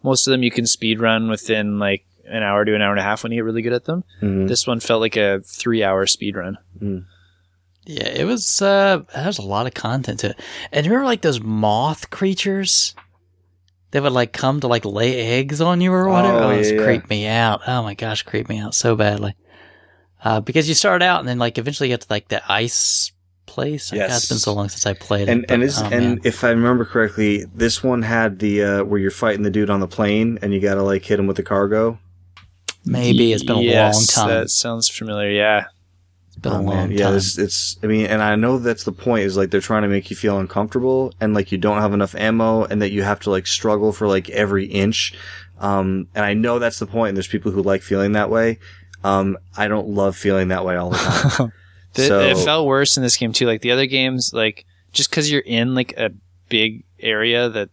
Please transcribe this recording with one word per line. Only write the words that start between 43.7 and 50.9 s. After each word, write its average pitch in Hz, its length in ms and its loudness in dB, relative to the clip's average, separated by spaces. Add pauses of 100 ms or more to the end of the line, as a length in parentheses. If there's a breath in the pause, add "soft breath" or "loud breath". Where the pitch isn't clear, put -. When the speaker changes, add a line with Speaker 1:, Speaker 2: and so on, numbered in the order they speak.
Speaker 2:
for, 104 160 -2
like, 95 220 0
every 101 340 0
inch. 101 480 0 (480 loud breath)
Um, 95 540 -2
and 107 100 0
I 101 80 0
know 120 260 0
that's 117 200 -2
the 110 80 -4
point, 110 240 -2
and 98 80 -4
there's 92 100 -6
people 101 240 -4
who 98 100 0
like 98 200 0
feeling 98 300 0
that 104 180 0
way. 113 280 2 (460 loud breath)
Um, 98 320 2 (180)
I 107 140 -2
don't 107 200 -2
love 98 280 0
feeling 95 320 0
that 92 160 -2
way 90 120 0
all 87 140 -2